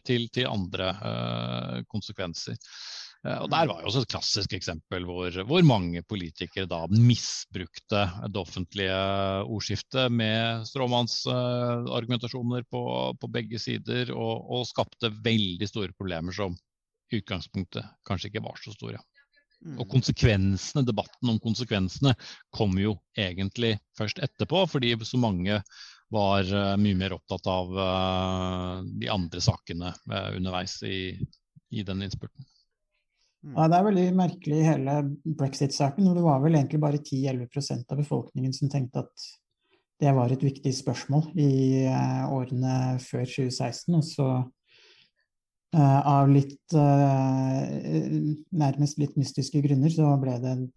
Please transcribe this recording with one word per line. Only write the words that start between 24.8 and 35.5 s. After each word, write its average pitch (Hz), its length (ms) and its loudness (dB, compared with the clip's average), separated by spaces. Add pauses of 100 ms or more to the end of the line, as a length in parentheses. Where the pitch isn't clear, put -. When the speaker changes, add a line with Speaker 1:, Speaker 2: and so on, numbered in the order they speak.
Speaker 1:
så 127 160 -2
mange 101 400 2 (500)
var, 98 300 2
eh, 98 360 0
mye 101 200 4
mer 92 140 0
opptatt 92 360 -8
av, 92 300 0
eh, 92 1080 -2 (160)
de 117 120 -6
andre 90 300 -2
sakene, 87 520 -4 (180)
eh, 101 260 -6
underveis 92 460 -6
i, 92 360 -8 (520)
i 110 120 -6
den 95 180 -6
innspurten. - 460 -10 (960)
Speaker 2:
Mm. 143 120 -14
Speaker 3:
Ja, 160 120 6
det 170 100 6
er 190 60 4
veldig 185 300 4
merkelig 170 460 0
i 160 40 6
hele 139 300 2 (300)
Brexit-saken, 143 840 2